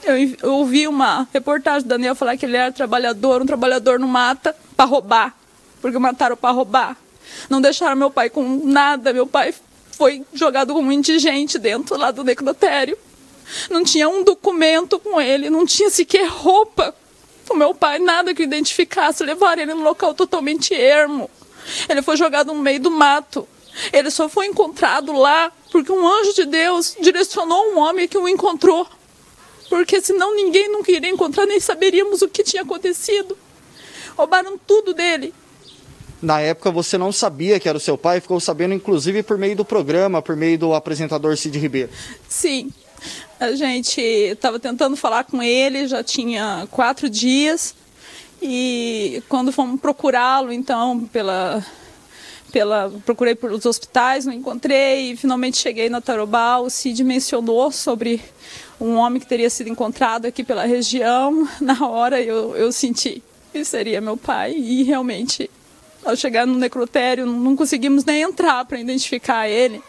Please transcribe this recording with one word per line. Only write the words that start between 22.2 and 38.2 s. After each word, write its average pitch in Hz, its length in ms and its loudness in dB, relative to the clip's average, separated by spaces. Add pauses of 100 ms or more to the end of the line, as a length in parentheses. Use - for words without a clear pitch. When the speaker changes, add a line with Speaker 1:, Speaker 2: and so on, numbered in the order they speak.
Speaker 1:
no 302 80 -4
meio 277 200 0
do 330 120 2
mato. 294 540 2 (460)
Ele 285 180 4
só 302 180 -2
foi 392 180 -2
encontrado 311 680 0
lá 294 380 4 (220)
porque 320 180 2
um 370 160 2
anjo 403 280 2
de 381 100 2
Deus 330 560 0
direcionou 370 720 2
um 349 60 2
homem 339 280 2
que 403 120 -2
o 359 100 -2
encontrou. 359 580 2 (840)
Porque 359 320 2
senão 392 340 0
ninguém 392 340 2
nunca 415 240 0
iria 330 180 0
encontrar, 370 340 0
nem 403 140 2
saberíamos 381 640 2
o 370 60 2
que - 160 -2
tinha 381 180 -4
acontecido. 370 720 -4 (800)
Roubaram 370 420 0
tudo 403 360 2
dele. 330 400 -2 (880)
Speaker 2:
Na 156 180 2
época 160 300 0
você 170 260 -2
não 185 160 -2
sabia 185 480 0
que - 80 -2
era 151 100 -2
o - 20 -6
seu 147 180 -2
pai, 175 220 0